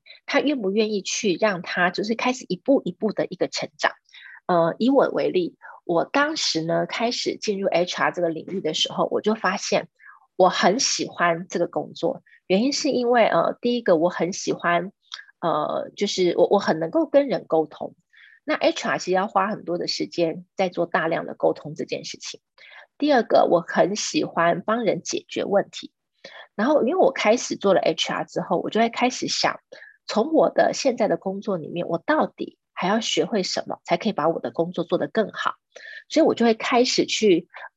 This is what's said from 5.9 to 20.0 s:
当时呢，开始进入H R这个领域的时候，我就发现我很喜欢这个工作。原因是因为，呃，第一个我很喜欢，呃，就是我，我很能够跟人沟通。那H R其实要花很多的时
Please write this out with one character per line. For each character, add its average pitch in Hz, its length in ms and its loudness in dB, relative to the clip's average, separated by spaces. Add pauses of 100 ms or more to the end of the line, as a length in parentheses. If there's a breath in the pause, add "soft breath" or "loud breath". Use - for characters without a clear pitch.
当 294 320 -2
时 160 280 -2
呢， 170 240 -2
开 233 240 -4
始 - 260 -4
进 196 240 -4
入 196 60 0
H 175 340 0
R 147 100 2
这 175 120 -4
个 165 60 2
领 160 180 -8
域 185 120 -6
的 156 140 -4
时 - 180 -2
候， 160 200 -2
我 - 100 -2
就 214 140 0
发 196 200 -2
现 - 320 -2 (480 loud breath)
我 185 120 6
很 185 320 2
喜 - 260 -2
欢 175 440 -2
这 202 100 -2
个 - 80 0
工 - 260 -6
作。 175 300 -4 (240 soft breath)
原 190 160 4
因 277 80 2
是 285 180 -2
因 247 200 0
为， 240 180 6
呃， - 320 2
第 240 160 0
一 240 60 -2
个 190 160 4
我 165 100 4
很 175 240 -2
喜 160 220 -4
欢， 175 400 -2 (480 loud breath)
呃， 151 560 -2
就 202 100 -2
是 180 300 0
我， 175 100 6
我 202 120 4
很 165 200 0
能 165 100 -4
够 311 160 0
跟 285 220 4
人 175 180 -4
沟 160 200 0
通。 - 280 -14 (520 soft breath)
那 302 100 -2
H - 320 0
R 147 100 0
其 - 80 -8
实 180 60 -2
要 185 160 0
花 196 220 0
很 - 160 -8
多 170 120 -4
的 160 100 -6
时 156 200 -4